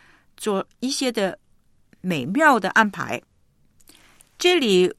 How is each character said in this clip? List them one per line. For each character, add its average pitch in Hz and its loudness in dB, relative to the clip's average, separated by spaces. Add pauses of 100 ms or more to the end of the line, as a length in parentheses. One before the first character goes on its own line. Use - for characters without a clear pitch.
(380)
做 196 -4 (140)
一 254 -4
些 262 -4
的 196 -4 (600)
美 165 -4
妙 262 2
的 185 -4
安 214 2
排。 123 -8 (1200)
这 359 2
里 190 2